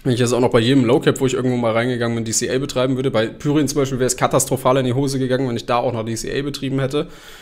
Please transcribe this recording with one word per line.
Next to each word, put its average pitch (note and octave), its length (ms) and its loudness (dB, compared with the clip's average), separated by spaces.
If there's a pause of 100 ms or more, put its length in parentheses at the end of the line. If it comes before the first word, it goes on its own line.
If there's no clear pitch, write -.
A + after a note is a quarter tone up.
Wenn C3 100 2
ich A2+ 60 0
jetzt A#2+ 140 2
auch A#2 60 2
noch B2 100 4
bei B2 100 4
jedem B2 260 4
Low B2+ 140 4
Cap, C#3 200 0
wo C3+ 80 2
ich B2+ 80 -2
irgendwo B2 220 0
mal A#2 160 0
reingegangen A#2 420 0
bin, A2+ 100 -4
D A2+ 60 -6
C - 180 -2
A B2+ 80 0
betreiben C3 380 -2
würde, C3 160 0
bei A2+ 160 2
Pyrin D3 400 0
zum C#3+ 140 0
Beispiel C3 180 -2
wäre B2+ 80 2
es A#2+ 100 -2
katastrophal C3 600 2
in C3 80 0
die B2 80 0
Hose C3+ 260 -2
gegangen, C3 280 0
wenn A#2+ 80 -4
ich A2 120 -8
da A#2+ 100 0
auch A#2+ 160 -2
noch A2+ 100 -4
D A2+ 120 -4
C - 200 -6
A C3+ 60 -2
betrieben C3+ 380 -4
hätte. D3 300 -2 (320)